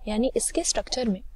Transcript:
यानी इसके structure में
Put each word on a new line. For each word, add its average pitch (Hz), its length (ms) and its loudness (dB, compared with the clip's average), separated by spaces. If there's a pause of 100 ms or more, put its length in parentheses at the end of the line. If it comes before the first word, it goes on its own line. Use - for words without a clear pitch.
यानी 214 280 2
इसके 330 280 0
structure - 460 0
में 190 120 0 (140)